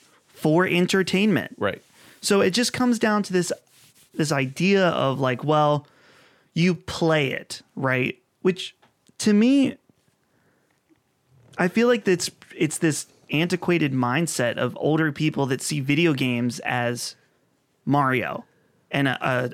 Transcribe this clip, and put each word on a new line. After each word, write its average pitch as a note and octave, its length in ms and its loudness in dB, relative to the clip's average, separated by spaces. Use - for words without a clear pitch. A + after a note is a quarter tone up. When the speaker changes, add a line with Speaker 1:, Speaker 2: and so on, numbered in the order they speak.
Speaker 1:
for E3+ 380 2
entertainment. F#3 960 0
Speaker 2:
Right. G2+ 220 -4
Speaker 1:
So G3 200 2
it F#3+ 100 2
just A#3 220 0
comes B3 240 0
down G#3+ 260 2
to F#3 100 -8
this, F3+ 180 0
this D#3 160 0
idea E3+ 580 2
of C3 300 0
like, B2+ 240 -2
well, D3 420 2
you F3 180 2
play D#3+ 600 -2
it, - 280 -12
right? B2+ 420 -2
Which - 340 -2
to G#3+ 140 2
me, B3 440 2
I F3+ 80 2
feel A3+ 200 2
like A#3+ 200 0
it's, F3+ 220 2
it's D#3 240 -2
this D#3 260 0
antiquated E3+ 600 0
mindset B2 640 0
of A#2+ 220 -2
older D#3 320 0
people D3+ 360 -2
that C#3 140 -4
see D3 180 -6
video D3 340 2
games B2 460 -2
as A#2+ 560 -4
Mario B2+ 580 -2
and C#3+ 160 0
a, - 200 -4